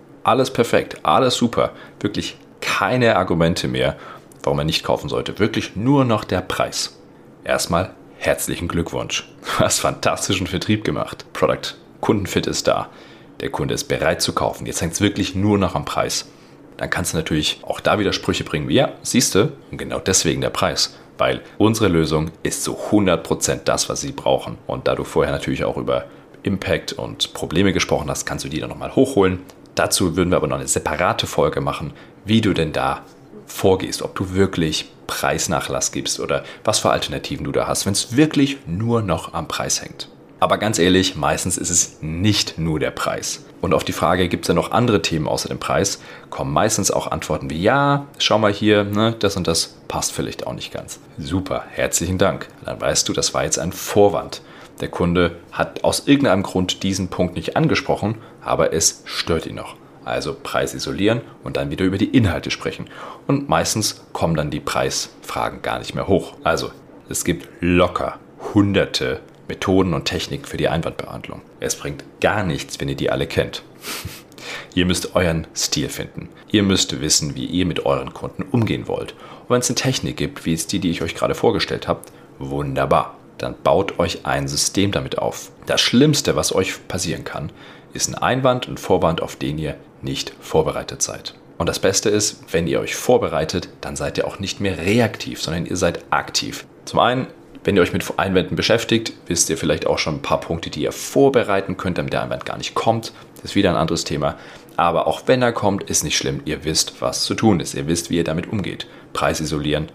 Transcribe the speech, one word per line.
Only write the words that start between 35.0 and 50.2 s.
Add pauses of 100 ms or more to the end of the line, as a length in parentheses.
Preisnachlass
gibst
oder (200)
was
für
Alternativen
du
da
hast,
wenn's
wirklich
nur
noch
am
Preis
hängt. (320)
Aber
ganz
ehrlich,
meistens
ist
es
nicht
nur
der
Preis. (180)
Und
auf
die
Frage,
„Gibt's
denn
noch
andere
Themen
außer
dem
Preis?“, (300)
kommen
meistens
auch
Antworten
wie,
„Ja, (140)
schau
mal
hier,
ne,
das
und
das (100)
passt
vielleicht